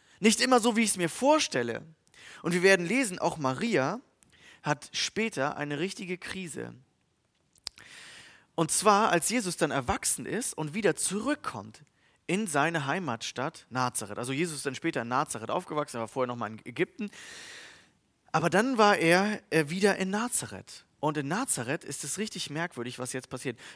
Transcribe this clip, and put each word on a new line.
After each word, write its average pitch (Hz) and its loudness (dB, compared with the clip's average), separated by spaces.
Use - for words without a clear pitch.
Nicht 214 6
immer 254 6
so, 214 4
wie 233 4
ich's 202 2
mir 175 0
vorstelle. 151 2
Und 170 0
wir 175 2
werden 185 8
lesen, 220 0
auch 165 0
Maria 151 0
hat 147 -2
später 151 -2
eine 147 -4
richtige 185 -6
Krise. 151 -10
Und 165 2
zwar, 208 6
als 170 4
Jesus 196 0
dann 156 2
erwachsen 131 0
ist 214 -4
und 151 -6
wieder 202 2
zurückkommt 202 -4
in 202 -2
seine 151 0
Heimatstadt 143 -4
Nazareth. 113 -2
Also 123 -4
Jesus 156 -2
ist 135 -8
dann 131 -4
später 147 -4
in 117 -6
Nazareth 123 -2
aufgewachsen, 151 -4
er 117 -4
war 113 -4
vorher 127 -2
noch 123 -6
mal 113 -6
in 110 -14
Ägypten. 180 -4
Aber 160 2
dann 220 2
war 208 8
er, 185 4
äh, 151 2
wieder 190 2
in 190 -2
Nazareth. 196 -4
Und 151 0
in 143 -4
Nazareth 160 -2
ist - -8
es 143 -6
richtig 208 -6
merkwürdig, 143 -6
was 127 -6
jetzt 127 -8
passiert. 123 -8